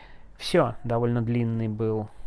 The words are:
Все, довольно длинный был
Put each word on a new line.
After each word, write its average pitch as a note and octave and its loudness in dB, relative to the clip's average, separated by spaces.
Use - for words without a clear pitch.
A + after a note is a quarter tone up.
Все, C3+ 2
довольно A#2+ 2
длинный A2+ 0
был G#2+ 0